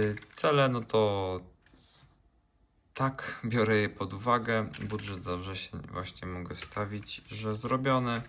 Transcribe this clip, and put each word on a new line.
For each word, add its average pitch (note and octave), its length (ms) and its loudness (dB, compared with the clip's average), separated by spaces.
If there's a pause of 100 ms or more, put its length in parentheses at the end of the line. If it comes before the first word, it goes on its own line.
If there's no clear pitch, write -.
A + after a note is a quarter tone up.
(340)
cele, C#3+ 340 4
no B2 120 0
to G2+ 600 2 (1500)
tak, - 500 -2
biorę A2+ 320 4
je G#2 120 4
pod G2 260 -6
uwagę. A2+ 540 2 (200)
Budżet G2+ 360 -6
za F2+ 120 -2
wrzesień F#2 440 -8 (120)
właśnie F2+ 360 -8
mogę F2+ 260 -8
wstawić, - 720 -8
że G#2+ 280 -4
zrobiony. B2 760 0